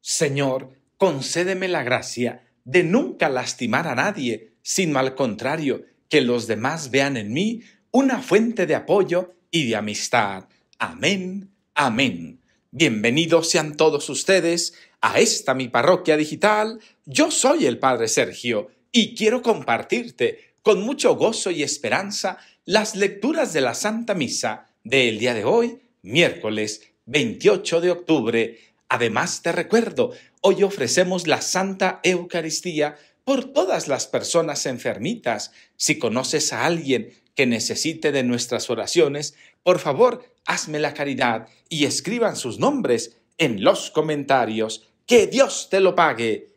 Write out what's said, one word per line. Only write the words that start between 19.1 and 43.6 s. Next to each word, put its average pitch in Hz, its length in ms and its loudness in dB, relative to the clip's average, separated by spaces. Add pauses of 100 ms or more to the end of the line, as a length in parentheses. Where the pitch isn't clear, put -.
quiero 220 260 2
compartirte 165 1200 -2
con 196 180 4
mucho 208 340 2
gozo 170 340 0
y 151 140 -4
esperanza 180 760 -4 (260)
las 202 320 0
lecturas 220 560 -2
de 147 80 2
la 123 120 0
Santa 220 420 -4
Misa 117 520 -4 (160)
del 120 340 2
día 120 160 0
de 107 120 -4
hoy, 233 340 2 (220)
miércoles 110 880 -2 (160)
veintiocho 156 720 0
de 175 120 0
octubre. 117 680 0 (300)
Además, 120 520 -2
te 170 100 -2
recuerdo, 214 600 0 (300)
hoy 190 200 4
ofrecemos 180 640 0
la 143 160 2
Santa 190 640 -2
Eucaristía 165 920 -2 (280)
por 269 280 -2
todas 277 360 0
las 131 180 -2
personas 147 640 -2
enfermitas. 120 840 -6 (260)
Si 151 200 0
conoces 127 560 -2
a 120 140 -2
alguien 135 420 0 (240)
que 135 140 2
necesite 147 640 -2
de 139 100 0
nuestras 120 480 -2
oraciones, 143 680 -2 (280)
por 180 160 4
favor, 208 440 2 (220)
hazme - 320 -4
la 147 160 -2
caridad 123 540 -2 (220)
y 147 160 0
escriban 208 500 -2
sus 107 240 -8
nombres 180 580 0 (220)
en 117 240 0